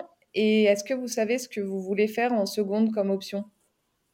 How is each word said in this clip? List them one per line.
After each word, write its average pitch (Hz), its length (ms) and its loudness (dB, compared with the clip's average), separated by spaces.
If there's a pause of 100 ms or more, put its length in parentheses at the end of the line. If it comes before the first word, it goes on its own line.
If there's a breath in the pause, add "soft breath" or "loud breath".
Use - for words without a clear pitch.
(340)
Et 214 300 4
est-ce 202 200 4
que 269 100 -4
vous 254 140 -4
savez 226 300 -2
ce 254 100 -8
que - 120 -8
vous 196 220 -4
voulez 202 240 2
faire 233 260 -2
en 202 140 2
seconde 214 460 0
comme 196 180 0
option ? 196 340 -4 (680)